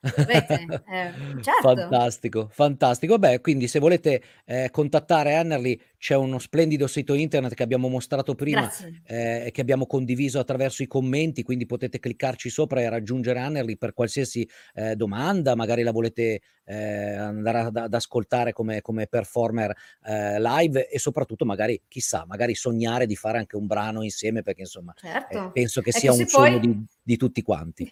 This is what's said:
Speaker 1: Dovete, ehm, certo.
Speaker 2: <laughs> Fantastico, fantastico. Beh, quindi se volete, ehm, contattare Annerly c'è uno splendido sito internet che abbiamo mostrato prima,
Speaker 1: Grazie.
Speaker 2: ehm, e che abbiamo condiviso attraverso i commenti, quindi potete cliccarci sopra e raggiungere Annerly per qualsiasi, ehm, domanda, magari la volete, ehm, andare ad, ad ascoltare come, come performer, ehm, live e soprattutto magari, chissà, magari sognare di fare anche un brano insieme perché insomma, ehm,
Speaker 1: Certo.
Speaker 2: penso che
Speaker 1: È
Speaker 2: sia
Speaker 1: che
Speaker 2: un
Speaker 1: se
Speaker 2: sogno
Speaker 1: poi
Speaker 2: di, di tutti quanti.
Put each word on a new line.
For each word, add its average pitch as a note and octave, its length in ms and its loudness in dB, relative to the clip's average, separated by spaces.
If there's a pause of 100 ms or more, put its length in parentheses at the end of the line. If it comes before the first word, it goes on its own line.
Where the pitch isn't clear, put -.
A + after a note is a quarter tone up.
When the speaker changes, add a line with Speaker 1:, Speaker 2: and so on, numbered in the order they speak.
(140)
Speaker 1:
Dovete, D#3 600 2 (120)
ehm, E3+ 540 -6
certo. B2+ 600 4
Speaker 2:
<laughs> A#2+ 40 4
Fantastico, A2 460 -4
fantastico. C#3+ 680 2
Beh, C3 220 6
quindi C3+ 280 2
se D#3 100 0
volete, D3+ 440 4 (220)
ehm, B2+ 260 -4
contattare D3 680 2
Annerly C#3 440 0 (160)
c'è - 180 0
uno C3 240 2
splendido D3+ 480 2
sito C#3 280 -2
internet C#3+ 400 0
che - 80 -2
abbiamo B2+ 260 0
mostrato C3 460 -2
prima, C#3 360 0
Speaker 1:
Grazie. E3 340 -14
Speaker 2:
ehm, A#2 420 -4
e A#2 40 -6
che - 120 -8
abbiamo C3 240 2
condiviso C3 520 -2
attraverso C3 440 -2
i C3 40 -6
commenti, C3+ 560 -2
quindi B2 220 -4
potete B2 360 -6
cliccarci B2 500 -6
sopra C3+ 320 0
e A#2 80 0
raggiungere A#2 480 -2
Annerly B2+ 380 -4
per A2 180 -6
qualsiasi, A#2+ 520 -2 (280)
ehm, A2 200 -4
domanda, B2+ 600 0
magari A#2 280 0
la A#2 100 0
volete, A2+ 480 0 (240)
ehm, G#2 560 -6
andare G#2+ 400 -2
ad, A2+ 160 -4
ad A#2 180 -4
ascoltare A#2 580 -2
come, A2 300 -4
come A2 240 -4
performer, A2+ 680 -2 (320)
ehm, G#2 380 -2
live C3 460 2
e C#3+ 100 -6
soprattutto B2 480 -2
magari, G#2+ 420 0
chissà, G#2+ 380 -6
magari G#2 280 -2
sognare A#2 520 0
di G#2 100 -2
fare A2 220 -2
anche G#2+ 180 -6
un G#2 100 -4
brano G#2+ 360 -2
insieme A2 400 -4
perché F#2+ 200 -6
insomma, F2 300 -16 (360)
ehm, - 100 -8
Speaker 1:
Certo. F#3 120 -8
Speaker 2:
penso B2 300 -2
che A#2+ 120 0
Speaker 1:
È - 80 2
Speaker 2:
sia - 20 -2
Speaker 1:
che C3+ 100 6
Speaker 2:
un A#2+ 120 4
Speaker 1:
se - 20 -6
Speaker 2:
sogno B2 320 6
Speaker 1:
poi - 0 -
Speaker 2:
di, A2+ 180 4 (260)
di A#2+ 140 0
tutti A#2 260 -2
quanti. E2 500 -4